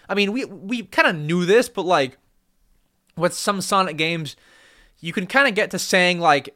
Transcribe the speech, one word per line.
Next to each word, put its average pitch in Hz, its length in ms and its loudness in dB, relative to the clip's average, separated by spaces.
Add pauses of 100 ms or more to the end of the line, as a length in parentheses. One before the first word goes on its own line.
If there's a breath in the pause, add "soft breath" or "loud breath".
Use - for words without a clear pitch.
I - 40 -6
mean, 202 200 0
we, 254 120 -4
we 196 380 -8
kinda 294 300 0
knew 165 320 -2
this, 233 240 4
but, 190 160 -6
like, 151 320 0 (1000)
with 170 180 -2
some 196 280 -4
Sonic 185 340 0
games, 156 400 -4 (640 soft breath)
you 165 140 -10
can 190 120 -4
kinda 269 260 2
get 202 200 -2
to 185 80 -4
saying, 180 400 2
like, 147 360 2